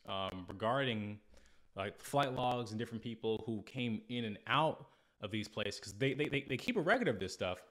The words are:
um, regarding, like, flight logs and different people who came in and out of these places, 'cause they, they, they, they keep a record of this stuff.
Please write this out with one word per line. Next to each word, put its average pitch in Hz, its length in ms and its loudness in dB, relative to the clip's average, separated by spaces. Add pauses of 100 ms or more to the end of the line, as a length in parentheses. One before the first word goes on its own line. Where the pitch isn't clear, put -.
um, 95 420 -4
regarding, 107 720 0 (580)
like, 98 220 -4
flight 139 360 2
logs 123 380 0
and 110 60 -2
different 113 240 -4
people 110 440 0
who 110 160 -2
came 120 480 -2
in 120 160 -2
and 104 200 -4
out 139 420 4 (340)
of 104 80 -4
these 107 180 -2
places, 101 320 -2
'cause - 140 -10
they, 131 180 4
they, 147 140 2
they, 139 160 0
they 131 160 -2
keep 247 180 -2
a 190 60 4
record 208 260 4
of 110 100 2
this 95 140 -4
stuff. 90 380 -2